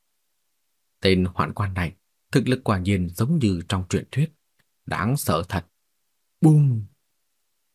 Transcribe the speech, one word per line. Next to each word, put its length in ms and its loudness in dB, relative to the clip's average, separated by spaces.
Tên 240 2
hoạn 280 -4
quan 200 -4
này, 220 -6
thực 160 0
lực 160 -2
quả 160 -2
nhiên 300 0
giống 300 -2
như 280 0
trong 220 -2
truyền 220 -2
thuyết, 200 -2
đáng 320 -2
sợ 320 -2
thật. 160 -4
Bùm! 440 4